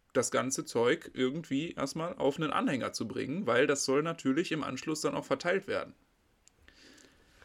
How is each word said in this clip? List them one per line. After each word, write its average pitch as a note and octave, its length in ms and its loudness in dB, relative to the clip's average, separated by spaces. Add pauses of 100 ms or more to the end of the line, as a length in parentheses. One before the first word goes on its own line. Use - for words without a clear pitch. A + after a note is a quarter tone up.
(140)
das B2 160 2
ganze C3 340 0
Zeug A#2+ 500 2
irgendwie C#3+ 580 0
erstmal D#3+ 420 -4
auf C3+ 240 2
einen D#3+ 140 0
Anhänger C3+ 400 0
zu A#2+ 160 -4
bringen, C3 380 -4
weil A#2+ 200 6
das C#3 180 2
soll C#3 180 2
natürlich D#3+ 500 0
im D#3 120 -2
Anschluss D3+ 360 -6
dann D3 140 0
auch - 100 -4
verteilt E3+ 440 0
werden. - 260 -2 (1500)